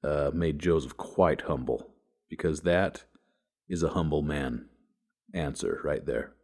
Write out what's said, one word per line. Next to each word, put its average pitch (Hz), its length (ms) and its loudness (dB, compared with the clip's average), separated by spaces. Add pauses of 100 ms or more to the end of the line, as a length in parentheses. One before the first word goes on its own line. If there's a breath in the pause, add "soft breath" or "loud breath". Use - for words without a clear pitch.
uh, 71 300 2
made 80 260 0
Joseph 80 380 2
quite 82 440 2
humble, 64 520 -4 (360)
because 80 320 -2
that 87 420 2 (680 soft breath)
is 85 140 0
a 80 60 4
humble 76 320 0
man 71 460 -4 (680)
answer 76 500 -2
right 73 220 -2
there. - 280 -4 (100)